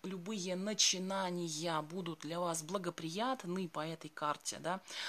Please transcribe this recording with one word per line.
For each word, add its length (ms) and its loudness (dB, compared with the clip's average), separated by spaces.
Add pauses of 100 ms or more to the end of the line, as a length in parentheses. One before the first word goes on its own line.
любые 540 -2
начинания 1300 2
будут 380 -4
для 200 -2
вас 220 0
благоприятны 1080 -2
по 180 -4
этой 220 -6
карте, 500 -2
да, 200 0 (300)